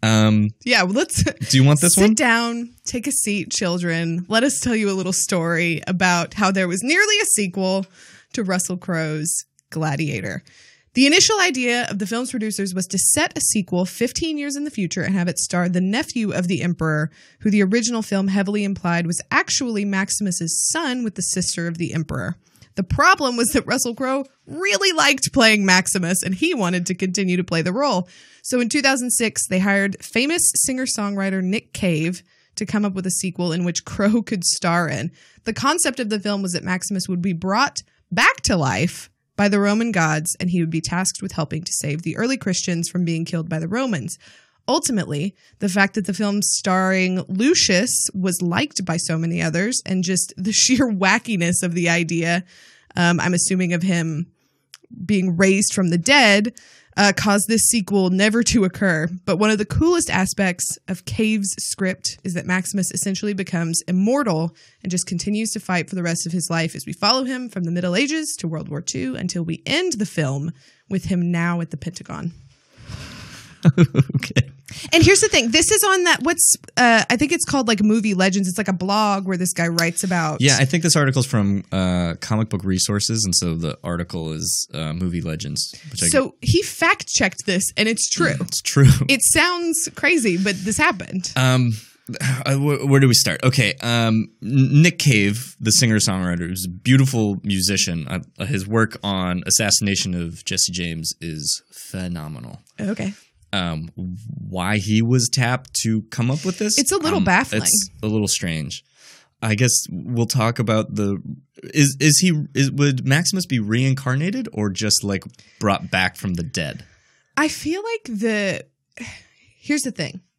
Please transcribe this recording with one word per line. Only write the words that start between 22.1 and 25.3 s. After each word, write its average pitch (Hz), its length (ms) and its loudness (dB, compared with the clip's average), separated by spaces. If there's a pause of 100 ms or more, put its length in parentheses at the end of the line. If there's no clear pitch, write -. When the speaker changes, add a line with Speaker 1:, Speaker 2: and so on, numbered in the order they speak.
Speaker 2:
The 202 60 -2
problem 285 540 2
was 233 120 2
that - 180 0
Russell 233 280 -2
Crowe 262 300 -2 (220)
really 392 500 0
liked 294 380 2